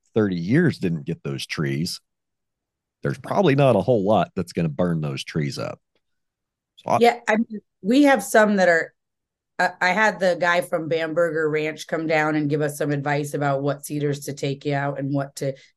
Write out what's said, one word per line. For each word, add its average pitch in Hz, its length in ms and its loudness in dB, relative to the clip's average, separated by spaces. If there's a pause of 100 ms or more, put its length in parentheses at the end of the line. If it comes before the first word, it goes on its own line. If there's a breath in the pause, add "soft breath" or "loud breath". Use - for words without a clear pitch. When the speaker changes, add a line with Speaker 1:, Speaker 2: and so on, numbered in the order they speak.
(140)
Speaker 1:
thirty 101 220 2
years 110 420 0
didn't 82 280 -4
get 82 160 -6
those 71 240 -8
trees, 73 540 -4 (1000)
there's 139 160 -4
probably 175 360 2
not 135 220 4
a 95 40 2
whole 104 240 2
lot 98 300 2
that's 90 180 -6
gonna 85 180 -2
burn 85 300 -2
those 69 220 -6
trees 71 360 -4
up. 50 200 -10 (960)
So - 140 -10
I - 100 4
Speaker 2:
Yeah, 233 280 4
I 220 80 2
mean, 220 240 -4 (220)
we 254 220 4
have 269 180 6
some 214 340 4
that 180 120 4
are, 165 240 2 (680)
uh, 180 100 2 (120)
I 180 100 2
had 196 280 2
the 180 220 2
guy 175 200 2
from 165 280 -4
Bamberger 160 600 0
Ranch 151 380 -4
come 160 200 -4
down 156 280 2
and 151 160 0
give 147 120 0
us 147 160 -2
some 147 120 -2
advice 147 420 -2
about 139 300 -2
what 143 240 -4
cedars 143 340 -4
to 139 120 -10
take 143 340 -6
out 143 320 -2
and 139 160 -4
what 139 220 -4
to, 135 180 -4 (220 loud breath)